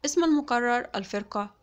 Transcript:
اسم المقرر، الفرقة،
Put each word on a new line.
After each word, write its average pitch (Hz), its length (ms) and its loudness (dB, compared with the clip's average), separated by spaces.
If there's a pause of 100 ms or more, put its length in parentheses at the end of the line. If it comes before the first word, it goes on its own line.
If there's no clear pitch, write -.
اسم 339 200 2
المقرر، 240 680 2
الفرقة، 208 680 -6